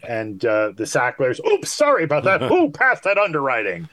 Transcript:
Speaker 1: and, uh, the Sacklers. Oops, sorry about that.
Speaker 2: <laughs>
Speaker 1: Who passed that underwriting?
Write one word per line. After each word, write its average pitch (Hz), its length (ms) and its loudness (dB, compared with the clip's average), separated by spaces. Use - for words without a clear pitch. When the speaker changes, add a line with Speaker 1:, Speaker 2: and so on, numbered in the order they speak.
Speaker 1:
and, 110 380 -6
uh, 107 320 0
the 107 80 -6
Sacklers. 127 640 -2
Oops, 415 260 2
sorry 285 300 2
about 147 220 0
that. 185 180 2
Speaker 2:
<laughs> 127 60 0
Speaker 1:
Who 330 220 4
passed - 340 0
that 196 120 2
underwriting? 127 760 -2